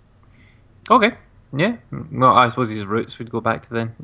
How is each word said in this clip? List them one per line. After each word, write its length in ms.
Okay. 220
Yeah. 200
Well, 220
I 160
suppose 220
his 160
roots 320
would 120
go 100
back 280
to 60
then. 300